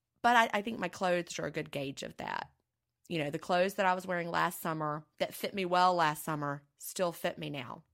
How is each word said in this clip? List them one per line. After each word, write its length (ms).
But 160
I, 160
I 100
think 160
my 100
clothes 500
are 80
a 40
good 200
gauge 320
of 140
that. 340
You 100
know, 120
the 80
clothes 360
that 120
I 80
was 120
wearing 240
last 300
summer 440
that 160
fit 200
me 100
well 300
last 300
summer 380
still 340
fit 260
me 120
now. 320